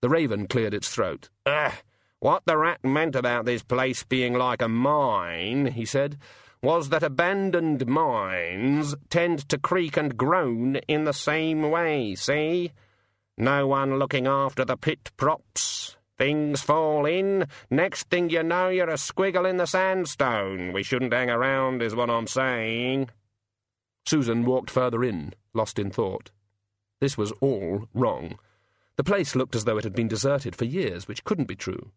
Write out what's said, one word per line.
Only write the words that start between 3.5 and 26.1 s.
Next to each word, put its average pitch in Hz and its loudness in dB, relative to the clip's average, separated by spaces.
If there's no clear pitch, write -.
place 127 -2
being 127 0
like 123 0
a 117 0
mine, 117 0
he 117 -4
said, 139 -2
was 151 2
that 156 0
abandoned 165 0
mines 120 0
tend 170 0
to 147 0
creak 170 0
and 147 0
groan 131 2
in 151 0
the 151 0
same 156 0
way, 151 0
see? 156 0
No 139 2
one 135 2
looking 131 0
after 135 2
the 123 -2
pit - -4
props. - -2
Things 147 2
fall 151 2
in. 190 2
Next 170 0
thing 175 2
you 160 2
know, 180 2
you're 180 2
a 160 -2
squiggle 185 0
in 185 0
the 180 2
sandstone. 127 0
We 98 -2
shouldn't 123 0
hang 123 0
around, 131 0
is 113 -2
what 120 0
I'm 113 0
saying. 123 -2
Susan 117 2
walked 127 2
further 123 0
in, 95 -4
lost 110 -2
in 101 -2
thought. 98 -4